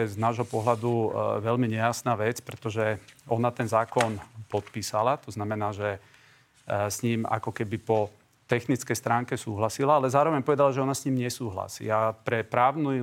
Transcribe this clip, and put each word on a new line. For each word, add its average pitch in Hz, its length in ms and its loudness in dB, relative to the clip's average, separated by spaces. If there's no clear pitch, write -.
je 110 80 -2
z 101 80 -6
nášho 117 240 2
pohľadu, 113 480 0
e, 113 180 0
veľmi 117 320 0
nejasná 113 480 0
vec, 113 240 -2
pretože 107 560 -4
ona 117 160 2
ten 120 160 -4
zákon 113 560 0
podpísala, 107 720 -2
to - 80 -16
znamená, 104 400 -4
že, 101 320 -6
e, 104 240 -2
s - 80 -8
ním 117 240 -2
ako 110 320 -4
keby 110 240 -6
po 107 320 0
technickej 123 560 -2
stránke 120 400 2
súhlasila, 131 640 2
ale 131 80 2
zároveň 147 320 4
povedala, 139 320 4
že 135 80 2
ona 135 80 0
s 135 160 -4
ním 127 240 0
nesúhlasí. 101 560 -8
A 110 240 2
pre 110 320 -2
právnu 139 480 2